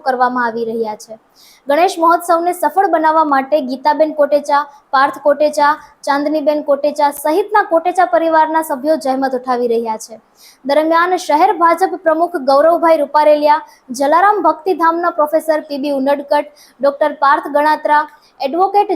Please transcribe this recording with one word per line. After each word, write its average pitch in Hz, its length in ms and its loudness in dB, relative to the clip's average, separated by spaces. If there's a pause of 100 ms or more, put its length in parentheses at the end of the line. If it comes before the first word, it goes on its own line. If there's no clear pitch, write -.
કરવામાં 247 400 -2
આવી 233 220 -6
રહ્યા 226 340 -6
છે. 220 160 -20 (480)
ગણેશ 339 360 2
મહોત્સવને 339 500 2
સફળ 349 400 0
બનાવવા 320 400 2
માટે 269 240 0 (120)
ગીતાબેન 294 500 0
કોટેચા, 285 420 0 (340)
પાર્થ 285 320 0
કોટેચા, 294 440 2 (360)
ચાંદનીબેન 294 600 -2
કોટેચા 285 500 0
સહિતના 403 540 0
કોટેચા 349 420 0
પરિવારના 320 560 2
સભ્યો 302 340 -2
જહેમત 262 340 -2
ઉઠાવી 247 360 -2
રહ્યા 226 300 -4
છે. 226 140 -20 (460)
દરમિયાન 330 520 2 (100)
શહેર 320 220 2 (120)
ભાજપ 339 340 2 (120)
પ્રમુખ 330 320 0 (100)
ગૌરવભાઈ 320 540 4
રૂપારેલિયા, 302 580 2 (380)
જલારામ 349 480 2
ભક્તિધામના 330 720 -2
પ્રોફેસર 311 400 0 (100)
પી 285 160 -8
બી 285 140 -2
ઉનડકટ, 285 520 -2 (300)
ડોક્ટર 285 300 0 (120)
પાર્થ 311 320 0
ગણાત્રા, 302 480 0 (360)
એડવોકેટ 392 560 0